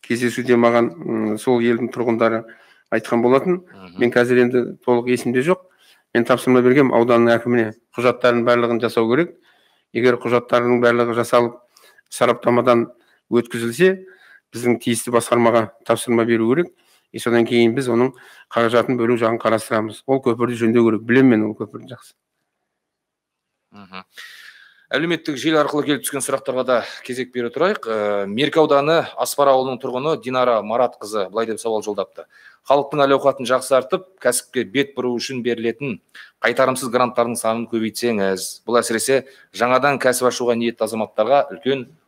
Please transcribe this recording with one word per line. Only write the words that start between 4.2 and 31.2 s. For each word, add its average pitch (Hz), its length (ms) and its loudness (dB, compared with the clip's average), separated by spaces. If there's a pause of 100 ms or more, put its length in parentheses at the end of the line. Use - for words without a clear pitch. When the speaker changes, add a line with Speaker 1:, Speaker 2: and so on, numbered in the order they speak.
Speaker 1:
енді 123 400 -2
толық 123 240 0
есімде 123 320 0
жоқ. 175 240 -2 (480)
Мен 120 120 2
тапсырма 127 360 4
бергем 127 320 4
ауданның 117 480 4
әкіміне. 117 320 -2 (240)
Құжаттардың 120 480 2
барлығын 120 360 2
жасау 113 280 0
керек. 156 300 -2 (560)
Егер 120 220 2
құжаттардың 120 680 0
барлығы 120 320 2
жасалып, 117 420 0 (540)
сараптамадан 120 800 2 (400)
өткізілсе, 120 760 0 (480)
біздің 120 300 0
тиісті 120 320 -2
басқармаға 117 560 2 (160)
тапсырма 117 400 0
беру 113 240 0
керек. 170 240 -2 (380)
И 113 60 -12
содан 117 280 0
кейін 117 280 2
біз 131 140 -2
оның 120 240 0 (380)
қаражатын 117 480 0
бөлу 117 200 0
жағын 113 200 0
қарастырамыз. 110 680 -2
Ол 135 160 0
көпірді 120 360 -2
жөндеу 117 280 2
керек. 107 160 0
Білем 127 240 4
мен 110 200 4
ол 107 80 -6
көпірді 120 400 -14
жақсы. - 200 -20 (1600)
Speaker 2:
Мгм. 95 340 -20 (840)
Әлеуметтік 160 480 -2
желі 156 240 2
арқылы 143 240 -2
келіп 139 160 -2
түскен 135 200 -8
сұрақтарға 131 440 -4
да 120 180 0 (220)
кезек 127 260 -8
бере 120 140 -6
тұрайық. 160 400 -4
Ә, 104 400 -2
Меркі 143 320 -2
ауданы 151 480 2 (100)
Аспар 139 320 0
ауылының 131 300 2
тұрғыны 135 440 -4
Динара 123 400 0
Маратқызы 107 680 -4